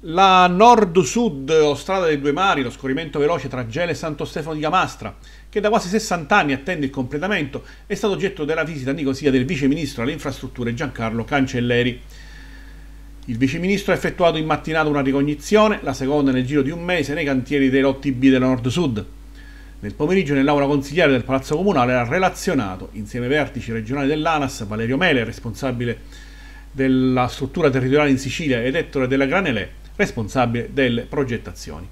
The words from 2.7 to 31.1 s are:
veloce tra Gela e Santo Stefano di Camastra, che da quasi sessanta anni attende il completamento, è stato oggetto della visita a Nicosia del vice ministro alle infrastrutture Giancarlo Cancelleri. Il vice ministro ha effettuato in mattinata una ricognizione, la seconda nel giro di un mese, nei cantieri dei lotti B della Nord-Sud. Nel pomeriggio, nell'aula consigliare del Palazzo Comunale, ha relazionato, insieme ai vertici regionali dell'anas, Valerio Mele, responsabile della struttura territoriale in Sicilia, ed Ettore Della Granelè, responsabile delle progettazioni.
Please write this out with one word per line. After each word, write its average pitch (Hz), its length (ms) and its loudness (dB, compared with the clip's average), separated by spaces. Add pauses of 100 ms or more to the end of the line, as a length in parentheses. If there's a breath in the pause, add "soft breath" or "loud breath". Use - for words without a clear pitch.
veloce 151 300 0
tra 127 180 -6
Gela 151 240 -4
e 156 60 -2
Santo 156 300 -6
Stefano 156 280 -8
di 151 80 -6
Camastra, 151 560 -2 (320 loud breath)
che 220 100 -2
da 208 100 2
quasi 196 180 2
sessanta 196 500 0
anni 151 160 2
attende 147 320 -4
il 135 60 -4
completamento, 143 720 -4 (240 loud breath)
è 208 80 -4
stato 208 180 0
oggetto 160 320 -4
della 160 180 0
visita 143 280 -4
a - 20 0
Nicosia 139 380 0
del 127 120 4
vice 143 240 0
ministro 139 360 -2
alle 135 80 -2
infrastrutture 127 640 -6
Giancarlo 117 480 -4
Cancelleri. 120 760 0 (1300 loud breath)
Il 117 140 -6
vice 135 180 2
ministro 190 340 0
ha 170 40 4
effettuato 160 420 2
in 156 80 -2
mattinata 156 420 0
una 147 140 2
ricognizione, 147 800 2
la 143 120 -4
seconda 139 380 2
nel 127 140 2
giro 143 160 2
di 131 80 0
un 170 140 -8
mese, 160 320 -2
nei 165 100 -2
cantieri 135 460 2
dei 135 100 4
lotti 139 300 0
B 127 180 4
della 131 160 4
Nord-Sud. 123 600 0 (720 loud breath)
Nel 101 160 -8
pomeriggio, 156 400 2
nell'aula 139 320 4
consigliare 143 420 2
del 127 140 2
Palazzo 135 320 -2
Comunale, 151 400 2
ha 123 80 2
relazionato, 131 880 -2
insieme 113 340 -8
ai 123 60 0
vertici 127 400 -2
regionali 117 360 -4
dell'anas, 151 600 0
Valerio 113 300 -2
Mele, 151 260 2
responsabile 120 800 -6 (680 loud breath)
della 131 560 2
struttura 139 440 0
territoriale 135 400 2
in 127 80 2
Sicilia, 127 420 -2
ed 131 140 -2
Ettore 143 320 -2
Della 135 180 2
Granelè, 135 440 0 (280)
responsabile 117 760 -2
delle 123 360 0
progettazioni. 104 840 -6